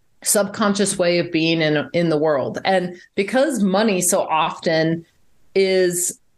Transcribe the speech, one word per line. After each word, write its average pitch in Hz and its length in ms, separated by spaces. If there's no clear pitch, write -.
subconscious 202 720
way 175 220
of 175 140
being 165 280
in, 151 320
in 170 160
the 156 100
world. 147 460
And 180 300
because 247 480
money 190 360
so 175 200
often 160 840
is 185 640